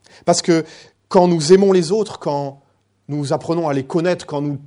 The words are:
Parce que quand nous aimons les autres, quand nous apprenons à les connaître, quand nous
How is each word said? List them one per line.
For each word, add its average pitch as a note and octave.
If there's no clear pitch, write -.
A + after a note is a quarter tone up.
Parce F3
que D#3+
quand F3+
nous E3+
aimons G3
les F3
autres, G#3+
quand C#3+
nous D3
apprenons E3
à C#3
les C3+
connaître, F3
quand C#3+
nous C#3+